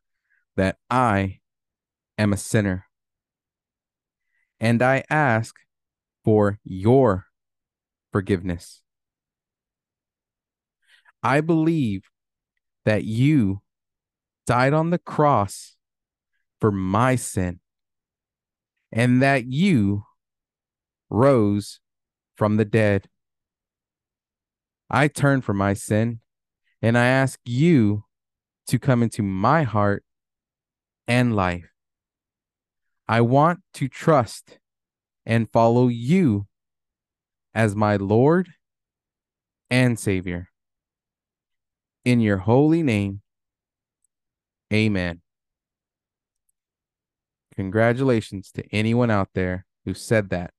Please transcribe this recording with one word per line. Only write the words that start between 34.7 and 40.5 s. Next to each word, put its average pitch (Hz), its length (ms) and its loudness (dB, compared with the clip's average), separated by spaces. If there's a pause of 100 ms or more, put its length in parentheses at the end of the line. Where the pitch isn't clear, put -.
and 113 240 -2
follow 117 380 4
you 120 600 0 (1080)
as 104 220 -2
my 104 200 0
Lord 123 540 2 (1200)
and 123 280 2
Savior. 90 520 -6 (1500)